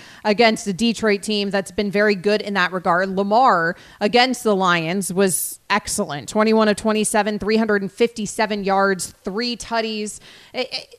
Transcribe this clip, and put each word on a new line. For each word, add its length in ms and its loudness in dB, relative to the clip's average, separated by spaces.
against 420 2
a 60 -2
Detroit 500 0
team 260 -2
that's 220 -2
been 180 -2
very 260 2
good 260 0
in 140 -6
that 180 0
regard. 360 0
Lamar 680 2
against 420 2
the 100 2
Lions 600 0
was 460 0
excellent. 580 -4
Twenty-one 400 4
of 80 4
twenty-seven, 640 0
three 160 0
hundred 260 2
and 100 -6
fifty-seven 720 -2
yards, 460 0
three 320 -6
tutties. 640 -6
It, 200 -6
it, 260 -14